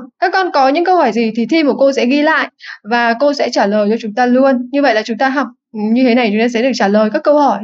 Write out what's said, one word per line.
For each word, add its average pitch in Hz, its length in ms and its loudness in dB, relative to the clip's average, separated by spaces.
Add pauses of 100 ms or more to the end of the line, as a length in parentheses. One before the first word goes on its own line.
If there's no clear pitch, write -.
(180)
các 359 140 -2
con 381 200 -2
có 269 160 2
những 320 160 0
câu 370 120 2
hỏi 269 160 2
gì 226 240 0
thì 233 140 -2
team 320 160 2
của 247 120 0
cô 269 140 4
sẽ 233 140 -2
ghi 294 160 2
lại 302 260 0 (420)
và 233 300 0
cô 285 120 2
sẽ 247 180 -4
trả 247 160 0
lời 208 240 0
cho 226 100 0
chúng 214 140 -8
ta 247 120 0
luôn. 254 460 2
Như 277 100 0
vậy 220 120 2
là 214 80 -2
chúng 214 160 -6
ta 269 100 0
học 262 180 -2 (260)
như 220 320 0
thế 247 100 2
này, 247 180 2
chúng 214 80 0
ta 240 80 0
sẽ 233 140 -2
được 262 120 2
trả 214 140 0
lời 214 240 2
các 311 120 -2
câu 294 140 2
hỏi 240 260 0